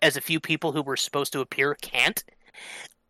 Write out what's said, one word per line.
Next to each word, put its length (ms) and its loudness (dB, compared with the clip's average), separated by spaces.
as 140 6
a 60 -4
few 180 0
people 320 -2
who 100 0
were 160 -2
supposed 360 -2
to 80 0
appear 400 0
can't. 420 0